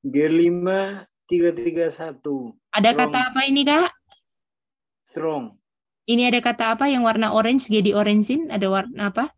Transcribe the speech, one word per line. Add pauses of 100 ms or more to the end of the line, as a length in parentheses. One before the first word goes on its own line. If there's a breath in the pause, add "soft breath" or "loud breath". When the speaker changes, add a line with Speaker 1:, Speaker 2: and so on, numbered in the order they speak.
Speaker 1:
G (120)
lima (520)
tiga
tiga
satu. (160)
Speaker 2:
Ada
Speaker 1:
Strong.
Speaker 2:
kata (120)
apa
ini,
Kak? (1080)
Speaker 1:
Strong. (480)
Speaker 2:
Ini
ada
kata
apa
yang
warna
orange,
jadi
orangein?
Ada
warna
apa?